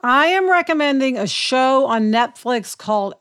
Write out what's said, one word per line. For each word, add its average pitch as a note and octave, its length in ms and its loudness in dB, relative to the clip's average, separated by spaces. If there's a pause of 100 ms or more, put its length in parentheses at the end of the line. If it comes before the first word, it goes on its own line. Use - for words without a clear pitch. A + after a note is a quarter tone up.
I C4 240 2
am F#4 220 2
recommending D4 640 0
a G3+ 120 -4
show C4 580 0
on A3 260 0
Netflix A#3 640 -2
called G3+ 460 -4